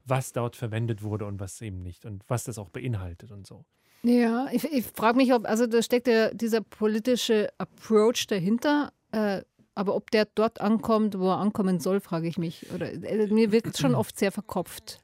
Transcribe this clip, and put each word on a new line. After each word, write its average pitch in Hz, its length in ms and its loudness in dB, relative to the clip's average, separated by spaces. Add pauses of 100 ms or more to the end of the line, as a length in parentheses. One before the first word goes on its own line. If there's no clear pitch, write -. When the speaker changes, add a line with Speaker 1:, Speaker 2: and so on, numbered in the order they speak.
Speaker 1:
was 131 300 -2
dort 120 200 -2
verwendet 113 480 -4
wurde 104 220 -4
und 101 160 -8
was 98 220 -12
eben 95 200 -10
nicht 90 220 -14
und 101 240 -12
was 120 160 -2
das 113 140 -10
auch 98 100 -12
beinhaltet 110 640 -8
und 101 140 -18
so. - 180 -20 (380)
Speaker 2:
Ja, 240 500 2
ich, 254 180 0
ich 262 140 0
frag 226 320 0
mich, 262 160 6
ob, 240 160 2
also 226 180 2
da 233 140 2
steckt 247 280 0
ja 220 260 4
dieser 220 260 0
politische 214 960 0
Approach 214 720 2
dahinter, 233 640 0 (200)
äh, 208 280 0 (340)
aber 196 200 0
ob - 160 -4
der 214 240 4
dort 220 260 0
ankommt, 214 600 2
wo 185 100 2
er 180 80 2
ankommen 190 400 0
soll, 196 220 0
frage 165 260 -4
ich 165 100 -6
mich. 165 380 -6
Oder, 170 180 -6
äh, 208 360 -2
mir 220 240 4
wirkt - 260 0
schon 254 160 2
Speaker 1:
<clears throat> - 0 -
Speaker 2:
oft 220 240 -2
sehr 202 140 2
verkopft. - 720 -10